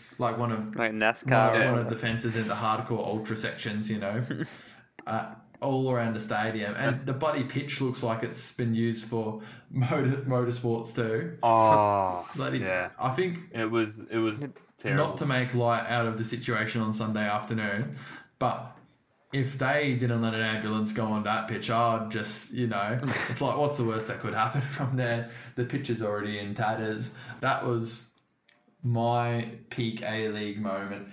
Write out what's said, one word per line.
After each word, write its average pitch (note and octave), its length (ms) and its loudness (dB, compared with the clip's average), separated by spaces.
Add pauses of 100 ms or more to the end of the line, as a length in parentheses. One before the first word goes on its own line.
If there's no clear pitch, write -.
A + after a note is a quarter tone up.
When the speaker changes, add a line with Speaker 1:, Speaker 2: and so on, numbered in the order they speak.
Speaker 1:
<laughs> - 180 -20
Speaker 2:
like A#2 200 0
one A#2 120 0
of G#2+ 240 -4
Speaker 1:
Like A2+ 180 2
nascar A2 600 6
Speaker 2:
one, A2+ 80 6
Speaker 1:
or A2+ 40 6
Speaker 2:
one - 20 6
of B2+ 80 4
Speaker 1:
whatever. A2+ 200 0
Speaker 2:
the A2 60 -6
fences A2+ 360 0
in A2 120 0
the G#2 60 0
hardcore A2 520 0
ultra G#2+ 300 -2
sections, G#2+ 540 -4
you G#2+ 80 0
know, G#2 260 0 (420)
Speaker 1:
<laughs> - 400 -18
Speaker 2:
uh, A2+ 280 -4 (260)
all C3 320 2
around A2+ 220 2
the G#2+ 60 -4
stadium. G#2+ 560 -2
And C3 200 2
Speaker 3:
That's - 80 -6
Speaker 2:
the C#3 80 -2
bloody D3 320 0
pitch - 360 -4
looks B2+ 220 -2
like A2+ 220 0
it's - 280 -8
been A#2 220 0
used A2+ 300 0
for A2 360 -4 (300)
motor, C3 560 2
motorsports A#2+ 680 0
too. A2+ 480 -2
Speaker 3:
Oh, G#2 920 6
Speaker 2:
Bloody, C3 240 -2
Speaker 3:
yeah. F#2 300 0 (100)
Speaker 2:
I B2+ 160 0
think F3+ 240 0 (140)
Speaker 3:
It A2+ 180 0
was, A2 300 0 (100)
it A2+ 80 -2
was A2 220 2
Speaker 1:
It C#3+ 160 -8 (220)
Speaker 3:
terrible. C#3+ 300 2
Speaker 2:
not - 100 -4
to D#3 80 -2
make B2+ 280 0
light A#2 340 4
out A#2 180 2
of A2 120 -2
the A2+ 60 -2
situation A2+ 560 -2
on A2 140 0
Sunday G#2+ 340 -2
afternoon, G#2 680 -2 (440)
but - 360 -2 (560)
if C#3 240 0
they C#3 420 2
didn't A#2+ 220 2
let A2+ 140 2
an A2+ 80 0
ambulance G#2+ 500 0
go A2+ 140 0
on G#2+ 160 0
that G#2+ 260 0
pitch, A2 220 -4
I'd A2+ 400 2
just, G#2+ 420 -6
you A#2+ 140 0
know, G#2+ 320 0 (160)
Speaker 1:
<laughs> - 160 -2
Speaker 2:
it's B2 100 -4
like, A#2+ 160 0
what's C#3+ 220 0
the B2 60 0
worst A2 240 0
that G2+ 120 -6
could G#2 140 -4
happen A#2 260 2
<laughs> - 160 -4
from C3 200 -2
there? A#2+ 340 0 (240)
The B2 100 0
pitch C3 260 -4
is A2 120 0
already G#2 380 -2
in G2+ 160 -6
tatters. A2 540 -2 (300)
That C3+ 240 0
was A2+ 440 -2 (760)
my A#2 640 2 (220)
peak A2+ 320 -4
A-League G#2+ 580 -4
moment. G2 520 -4